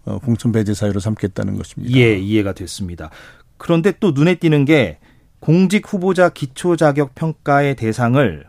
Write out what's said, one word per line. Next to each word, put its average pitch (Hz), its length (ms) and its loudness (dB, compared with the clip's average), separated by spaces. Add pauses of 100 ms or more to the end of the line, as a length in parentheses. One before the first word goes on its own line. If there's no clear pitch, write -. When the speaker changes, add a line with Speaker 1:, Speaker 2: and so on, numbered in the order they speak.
Speaker 1:
어, 101 140 -8
공천 117 340 -2
배제 107 220 -2
사유로 101 260 -4
삼겠다는 101 560 -6
것입니다. 98 400 -6
Speaker 2:
예, 113 220 4
이해가 101 340 -2
됐습니다. 87 560 -12 (480)
그런데 170 440 0
또 202 100 2
눈에 151 240 2
띄는 151 320 2
게 135 320 2 (400)
공직 185 540 2
후보자 180 380 2
기초 170 460 -4
자격 147 380 0
평가의 143 600 -2
대상을 117 720 0